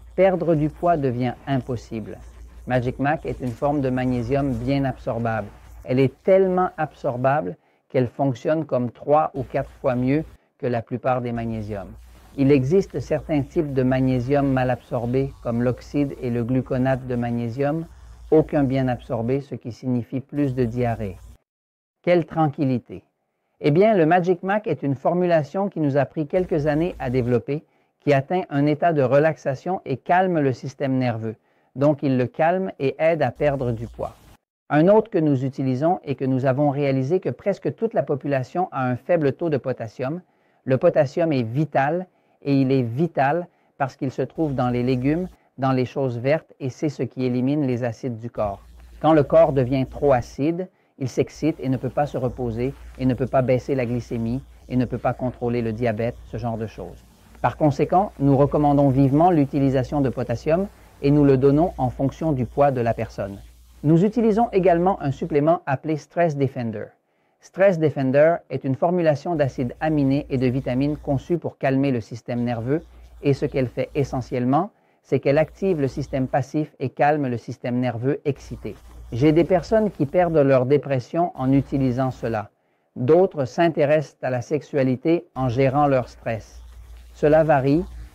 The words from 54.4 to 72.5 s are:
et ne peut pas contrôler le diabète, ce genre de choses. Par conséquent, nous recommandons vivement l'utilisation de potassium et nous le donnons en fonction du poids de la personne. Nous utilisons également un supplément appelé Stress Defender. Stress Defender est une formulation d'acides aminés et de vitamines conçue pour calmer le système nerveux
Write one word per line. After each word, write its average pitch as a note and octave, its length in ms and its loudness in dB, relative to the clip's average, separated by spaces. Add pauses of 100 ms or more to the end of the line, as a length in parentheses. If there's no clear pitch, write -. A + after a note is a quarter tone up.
et B2+ 60 -6
ne B2 100 2
peut A#2+ 120 -6
pas B2 160 -2
contrôler A#2+ 480 -4
le A2+ 120 -4
diabète, A2+ 420 -2 (100)
ce - 120 -12
genre A2+ 200 -6
de A2 100 -8
choses. - 360 -16 (380)
Par B2+ 160 -2
conséquent, D#3+ 640 2
nous C#3 180 4
recommandons C#3+ 520 4
vivement C#3 400 4
l'utilisation C#3 720 0
de C3 80 2
potassium D3+ 580 -2 (340)
et C#3+ 100 2
nous D3 140 6
le C#3 120 6
donnons C#3+ 400 4
en B2+ 120 -2
fonction D3 420 -2
du B2+ 140 -2
poids C#3 260 2
de B2 100 -2
la A#2 120 0
personne. G2+ 460 -8 (440)
Nous E3 220 4
utilisons A3 480 2
également F3+ 480 2
un D3 100 -2
supplément D#3+ 540 0
appelé D3 320 -2
Stress D#3+ 400 -2
Defender. A#2 480 -4 (560)
Stress F#3 380 2
Defender D3 580 4 (120)
est C3+ 140 -6
une C3 120 0
formulation E3+ 600 0
d'acides C3+ 460 -2
aminés D3 480 2
et C#3 80 -2
de B2+ 100 2
vitamines C3+ 480 0
conçue C#3+ 420 -2
pour C3+ 200 -8
calmer C3+ 340 0
le B2 80 0
système A#2+ 440 -6
nerveux A#2+ 380 -2 (400)